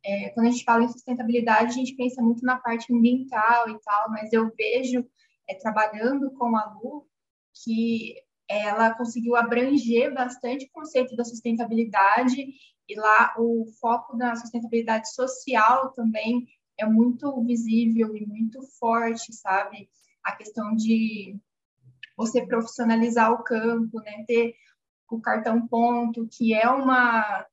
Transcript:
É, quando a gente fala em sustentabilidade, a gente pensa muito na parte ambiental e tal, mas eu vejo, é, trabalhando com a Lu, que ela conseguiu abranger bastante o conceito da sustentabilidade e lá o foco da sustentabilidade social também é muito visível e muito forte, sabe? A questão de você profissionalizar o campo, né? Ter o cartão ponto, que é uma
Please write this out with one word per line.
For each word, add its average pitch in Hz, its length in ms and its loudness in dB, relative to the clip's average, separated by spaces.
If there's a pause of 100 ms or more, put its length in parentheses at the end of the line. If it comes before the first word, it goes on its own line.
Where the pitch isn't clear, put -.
É, 202 300 -4
quando 233 140 4
a - 20 4
gente - 140 -4
fala 233 200 4
em 247 40 0
sustentabilidade, 233 800 0
a - 20 -6
gente 254 240 -4
pensa 254 240 -4
muito 233 240 2
na 254 140 0
parte 233 340 -4
ambiental 240 800 4
e 214 100 -14
tal, 214 300 -2
mas 220 240 -8
eu 226 200 2
vejo, 247 480 -2 (460)
é, 190 60 -10
trabalhando 220 760 -2
com 233 220 -2
a 214 200 0
Lu, 285 340 -14 (560)
que 226 520 -2 (300)
ela 214 480 0
conseguiu 233 400 -4
abranger 233 800 2
bastante 254 540 -6
o - 60 -20
conceito 254 440 -4
da 240 80 -2
sustentabilidade 226 1200 0 (380)
e 202 80 -12
lá 214 440 4
o 233 260 0 (160)
foco 233 340 -2
da 233 220 -2
sustentabilidade 226 760 -4
social 254 800 2
também 226 520 -2 (340)
é 214 60 0
muito 240 580 2
visível 226 720 2
e 208 80 -8
muito 220 380 -6 (160)
forte, 233 540 -2
sabe? 202 580 -4 (320)
A 196 140 -4
questão 214 400 -6
de 214 600 0 (800)
você 233 300 -2
profissionalizar 226 880 2
o 240 100 -2
campo, 226 560 -2
né? 214 300 -14
Ter 233 260 2 (560)
o 226 100 -6
cartão 226 460 0
ponto, 233 640 0
que 226 240 0
é 226 160 4
uma 240 840 2